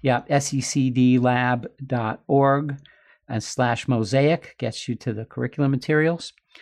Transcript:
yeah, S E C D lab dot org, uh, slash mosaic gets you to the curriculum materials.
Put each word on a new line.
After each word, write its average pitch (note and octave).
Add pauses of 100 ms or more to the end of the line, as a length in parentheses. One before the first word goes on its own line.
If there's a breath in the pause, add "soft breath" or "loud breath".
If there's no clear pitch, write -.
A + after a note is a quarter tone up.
yeah, B2
S C#3
E C#3
C C3
D B2+
lab B2 (160)
dot A#2
org, C#3 (540 soft breath)
uh, A2+
slash A#2+
mosaic C3
gets -
you A#2+
to A#2
the A2
curriculum C3
materials. D#3 (280 loud breath)